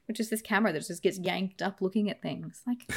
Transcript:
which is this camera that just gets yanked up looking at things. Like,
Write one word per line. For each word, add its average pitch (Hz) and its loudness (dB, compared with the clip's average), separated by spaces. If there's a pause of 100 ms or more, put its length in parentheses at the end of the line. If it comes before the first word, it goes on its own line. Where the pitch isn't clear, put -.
which 220 -4
is 220 -2
this 220 0
camera 208 4
that 151 -2
just 170 -8
gets 190 2
yanked 185 -2
up 190 -2
looking 202 2
at - -6
things. 160 -8
Like, 247 -4